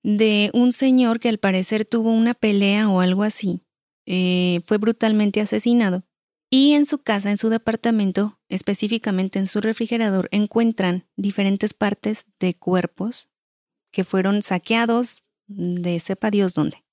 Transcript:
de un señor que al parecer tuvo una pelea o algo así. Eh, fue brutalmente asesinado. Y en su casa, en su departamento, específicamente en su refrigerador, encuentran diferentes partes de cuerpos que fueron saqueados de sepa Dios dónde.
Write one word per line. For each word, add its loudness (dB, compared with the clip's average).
de 2
un 4
señor 2
que 0
al -2
parecer 0
tuvo 0
una 2
pelea 2
o 2
algo 2
así. -4
Eh, 0
fue 0
brutalmente 0
asesinado. 0
Y 4
en 4
su -4
casa, -2
en 0
su -2
departamento, -2
específicamente -2
en -2
su -2
refrigerador, -2
encuentran 0
diferentes -2
partes -4
de -2
cuerpos -4
que -2
fueron 0
saqueados -2
de -4
sepa -4
Dios 0
dónde. -4